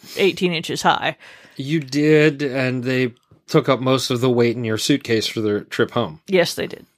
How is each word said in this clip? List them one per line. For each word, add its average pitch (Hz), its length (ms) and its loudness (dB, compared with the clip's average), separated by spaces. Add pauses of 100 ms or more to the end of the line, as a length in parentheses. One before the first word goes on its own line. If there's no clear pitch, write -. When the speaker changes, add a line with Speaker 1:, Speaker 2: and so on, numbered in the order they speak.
(160)
Speaker 1:
eighteen 180 360 0
inches 160 300 -6
high. 160 340 0 (400)
Speaker 2:
You 147 240 -2
did, 147 640 4
and 127 420 -2
they 127 280 0 (360)
took 156 200 2
up 127 120 2
most 131 300 0
of 123 100 0
the 127 100 2
weight 120 260 2
in 123 80 -6
your 110 140 -2
suitcase 117 480 0
for - 140 -6
their 104 200 0
trip - 320 -2
home. 95 340 -4
Speaker 1:
Yes, 175 280 0
they - 120 -6
did. - 200 -16 (120)